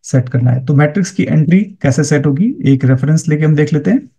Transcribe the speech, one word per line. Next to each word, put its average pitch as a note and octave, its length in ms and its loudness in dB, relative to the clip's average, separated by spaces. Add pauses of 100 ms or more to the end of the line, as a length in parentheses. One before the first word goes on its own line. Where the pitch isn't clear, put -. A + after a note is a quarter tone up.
set - 260 -2
करना B2 220 0
है। B2+ 140 -4
तो D3 100 0
matrix D3+ 360 0
की - 120 -4
entry D#3 380 2 (200)
कैसे D3 220 0
set D3 220 0
होगी, E3 300 0 (100)
एक C3+ 200 2
reference C#3+ 420 0
लेके D3+ 180 0
हम D3+ 100 2
देख D3 180 0
लेते D3+ 180 0
हैं। - 280 -2